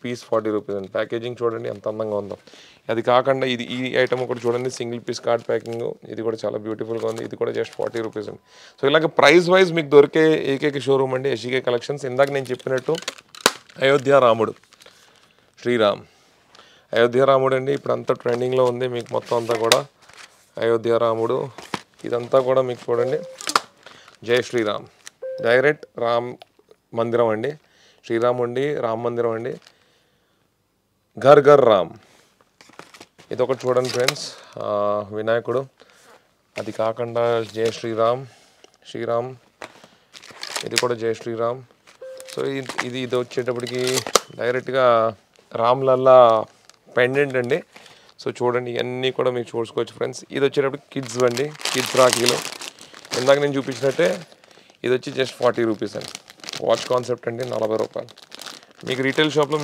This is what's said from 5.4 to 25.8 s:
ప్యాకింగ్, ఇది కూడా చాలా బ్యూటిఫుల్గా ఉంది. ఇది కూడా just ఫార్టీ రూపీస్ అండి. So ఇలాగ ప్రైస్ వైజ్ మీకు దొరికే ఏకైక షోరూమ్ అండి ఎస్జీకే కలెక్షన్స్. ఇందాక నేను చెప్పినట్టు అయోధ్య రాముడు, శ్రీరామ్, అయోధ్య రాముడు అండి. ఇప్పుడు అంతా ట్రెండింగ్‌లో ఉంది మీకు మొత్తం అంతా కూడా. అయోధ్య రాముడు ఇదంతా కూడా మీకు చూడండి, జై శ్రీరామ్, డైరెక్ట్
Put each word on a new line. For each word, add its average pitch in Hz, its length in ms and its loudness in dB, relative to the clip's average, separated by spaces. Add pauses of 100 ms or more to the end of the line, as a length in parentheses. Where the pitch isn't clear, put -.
ప్యాకింగ్, 117 340 -4 (300)
ఇది 110 140 -8
కూడా 110 160 -4
చాలా 110 220 -4
బ్యూటిఫుల్గా 110 460 -6
ఉంది. 120 160 -8
ఇది 113 140 -12
కూడా 120 160 -2
just 113 220 -6
ఫార్టీ 110 260 -4
రూపీస్ 104 260 -10
అండి. - 100 -20 (360)
So - 140 -2
ఇలాగ 156 180 2 (100)
ప్రైస్ 165 340 8
వైజ్ 185 260 6
మీకు 139 160 -6
దొరికే 151 280 8 (300)
ఏకైక 143 340 -2
షోరూమ్ 135 300 2
అండి 135 180 -4
ఎస్జీకే 123 320 -4
కలెక్షన్స్. 135 440 -4
ఇందాక 139 260 4
నేను 127 160 -6
చెప్పినట్టు 131 420 -4 (880)
అయోధ్య 139 300 4 (100)
రాముడు, 113 280 2 (1080)
శ్రీరామ్, 107 400 2 (920)
అయోధ్య 120 360 4
రాముడు 131 280 4
అండి. 131 180 -2
ఇప్పుడు 127 200 -4
అంతా 120 160 -2 (100)
ట్రెండింగ్‌లో 127 500 0
ఉంది 123 220 -4
మీకు 120 200 -6
మొత్తం 120 260 -2
అంతా 117 220 -2
కూడా. 117 160 4 (840)
అయోధ్య 117 420 2
రాముడు 113 320 0 (720)
ఇదంతా 120 300 0 (100)
కూడా 131 200 2
మీకు 120 180 -8
చూడండి, 123 320 -2 (1080)
జై 120 120 4 (100)
శ్రీరామ్, 104 360 -2 (640)
డైరెక్ట్ 131 400 2 (180)